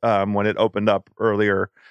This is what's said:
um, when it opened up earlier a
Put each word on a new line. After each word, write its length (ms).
um, 320
when 140
it 100
opened 320
up 200
earlier 440
a 60